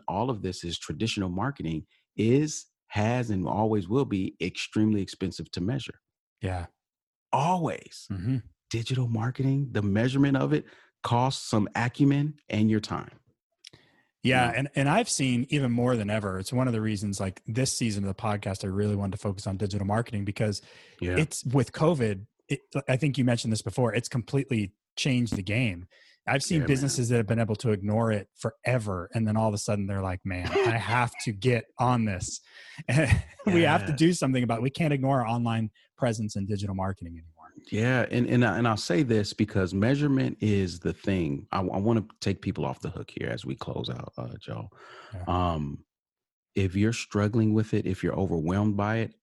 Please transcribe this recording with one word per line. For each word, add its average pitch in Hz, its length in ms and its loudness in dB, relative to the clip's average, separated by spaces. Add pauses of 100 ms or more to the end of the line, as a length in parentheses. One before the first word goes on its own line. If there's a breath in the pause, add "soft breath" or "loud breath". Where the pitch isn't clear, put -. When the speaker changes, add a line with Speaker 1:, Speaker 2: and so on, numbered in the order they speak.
Speaker 1:
all 110 220 -2
of 101 120 -6
this 90 220 -6
is 85 140 -6
traditional 92 500 -2
marketing 90 580 -4 (300)
is, 135 500 2 (220)
has, 117 420 0
and 95 160 0
always 104 420 0
will 131 160 2
be 98 360 -2
extremely 107 600 0
expensive 90 500 -6
to - 80 -6
measure. 120 400 -4 (400)
Speaker 2:
Yeah. 92 260 -4 (680)
Speaker 1:
Always. 151 760 0
Speaker 2:
Mm-hmm. 104 280 -2 (320)
Speaker 1:
Digital 120 380 -2
marketing, 131 640 0
the 104 100 0
measurement 131 540 4
of 139 160 0
it 147 140 0 (360 loud breath)
costs 123 460 0
some 107 260 2
acumen 143 600 2 (140)
and 107 220 4
your 107 100 4
time. - 380 -8 (1040 soft breath)
Speaker 2:
Yeah, 127 240 6
Speaker 1:
You 117 60 0
know? 117 60 -2
Speaker 2:
and, 139 160 -2
and 139 140 2
I've 208 200 2
seen 127 420 0
even 139 200 0
more 120 260 2
than 104 140 -2
ever. 101 280 -2
It's 95 140 -8
one 127 140 2
of 123 60 0
the 110 80 0
reasons, 104 400 -2
like, 95 260 -6
this 113 300 -2
season 104 280 -2
of 98 40 -2
the 95 120 -6
podcast, 104 440 -4
I 101 40 -4
really 104 280 0
wanted 98 160 -2
to 104 60 -6
focus 98 280 -6
on 98 100 -2
digital 98 300 -2
marketing 110 380 -2
because 104 380 -2 (380 loud breath)
Speaker 1:
Yeah. 90 160 -2
Speaker 2:
it's, - 280 -2
with 123 280 0
covid, 117 540 0 (220)
it, 139 120 -2 (280)
I 131 80 4
think 139 220 0
you 127 60 2
mentioned 117 280 2
this 110 100 -2
before, 110 320 0
it's 120 140 -2
completely 120 640 -2 (240)
changed 123 400 0
the 101 60 -4
game. 101 440 -2 (420 soft breath)
I've 139 140 2
seen 170 140 0
Speaker 1:
Yeah, 151 60 4
man. 123 60 0
Speaker 2:
businesses 135 420 2
that 120 80 4
have 110 100 2
been 113 100 2
able 110 180 0
to 120 140 0
ignore 107 400 2
it 104 240 -2
forever, 104 800 -2
and 113 140 2
then 107 80 2
all 110 100 4
of 104 80 2
a 104 40 -2
sudden 101 280 -2
they're 98 160 -2
like, 92 240 -4
"Man, 90 220 -4
I 117 280 2
Speaker 1:
<laughs> - 0 -
Speaker 2:
have 117 360 0 (120)
to 117 80 -2
get 113 340 0 (120)
on 123 260 2
this." - 360 -4 (480 loud breath)
<laughs> - 580 0
We 175 160 4
have 165 240 4
to 160 60 -2
Speaker 1:
Yeah. 135 40 0
Speaker 2:
do 160 160 4
something 131 300 0
about 117 160 0
it. 113 40 -2
We 135 80 0
can't 156 220 0
ignore 135 280 2
our 113 80 -2
online 113 420 0 (260 soft breath)
presence 107 380 -2
and 98 140 -4
digital 98 260 -2
marketing 95 380 -6
anymore. - 400 -20 (180)
Speaker 1:
Yeah, 120 400 2
and, 123 160 2
and 123 180 4
I, 98 140 2
and 120 80 2
I'll 110 100 4
say 170 280 0
this 110 280 2
because 95 400 0
measurement 131 680 2
is 98 400 2
the 85 120 -2
thing. 82 600 -2
I, 95 80 -2
I 92 180 -2
wanna 110 260 2 (160)
take - 220 -2
people 78 240 -4
off - 140 -6
the - 100 -6
hook - 260 -12
here - 120 -6
as 58 180 -6
we 67 80 -6
close - 340 -8
out, - 300 -10
uh, 62 220 -8
Joe. - 280 -10 (460 loud breath)
Speaker 2:
Yeah. 90 140 -12
Speaker 1:
Um, 82 560 -2 (720)
if 95 180 0
you're 107 180 4
struggling 107 600 2
with 110 180 0
it, 104 140 0
if 92 160 -2
you're 85 160 0
overwhelmed 95 580 0
by 104 200 0
it, 113 260 -4